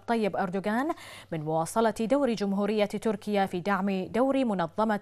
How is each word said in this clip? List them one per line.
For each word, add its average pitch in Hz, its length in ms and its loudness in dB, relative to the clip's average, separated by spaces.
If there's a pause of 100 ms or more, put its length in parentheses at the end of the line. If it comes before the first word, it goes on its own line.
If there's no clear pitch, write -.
طيب 220 300 0
أردوغان 196 520 -2 (440)
من 156 100 -4
مواصلة 165 580 2
دور 247 320 2
جمهورية 202 520 0
تركيا 208 640 0
في 180 140 -4
دعم 190 440 0
دور 269 400 2
منظمة 208 580 0